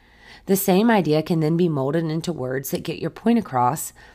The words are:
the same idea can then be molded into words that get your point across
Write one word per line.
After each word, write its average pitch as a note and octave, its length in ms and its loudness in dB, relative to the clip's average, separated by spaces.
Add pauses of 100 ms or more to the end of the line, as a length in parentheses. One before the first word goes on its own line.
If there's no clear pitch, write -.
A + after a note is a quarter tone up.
(480)
the G3 100 2
same G3+ 340 4
idea D#3 320 2
can E3 160 0
then D#3 160 2
be E3+ 140 2
molded D3 340 -2
into D#3+ 300 -4
words C3 380 -6
that - 120 -6
get - 160 -8
your C#3 100 -6
point A#3 300 0
across B2+ 540 -2 (220)